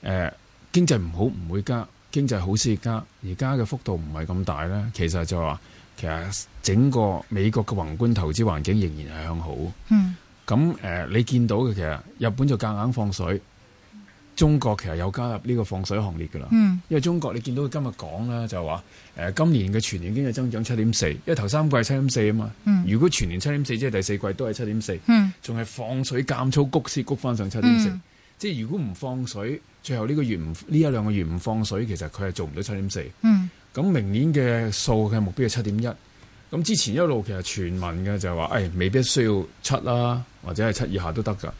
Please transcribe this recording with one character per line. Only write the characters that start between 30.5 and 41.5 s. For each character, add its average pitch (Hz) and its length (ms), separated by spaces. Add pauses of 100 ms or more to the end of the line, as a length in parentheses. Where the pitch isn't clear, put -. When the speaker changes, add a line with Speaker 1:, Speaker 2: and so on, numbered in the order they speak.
Speaker 1:
一 160 80
兩 120 180
個 107 60
月 101 140
唔 82 140
放 110 240
水， 104 220
其 110 100
實 80 140
佢 98 200
係 92 40
做 87 140
唔 73 80
到 85 80
七 104 100
點 98 160
四。 90 160 (160)
Speaker 2:
嗯。 196 300 (240)
Speaker 1:
咁 127 80
明 143 280
年 131 220
嘅 117 400
數 110 380
嘅 110 100
目 98 160
標 131 80
係 117 60
七 117 140
點 104 140
一。 - 800
咁 170 60
之 214 120
前 120 200
一 135 60
路 143 260
其 107 80
實 92 80
傳 92 360
聞 87 240
嘅 101 160
就 87 140
係 - 20
話， 82 120
哎， 98 300
未 90 120
必 127 140
需 123 240
要 101 180 (180)
七 135 220
啦， 120 400 (180)
或 87 120
者 107 160
係 - 20
七 107 220
以 - 40
下 87 140
都 110 100
得 107 120
㗎。 - 260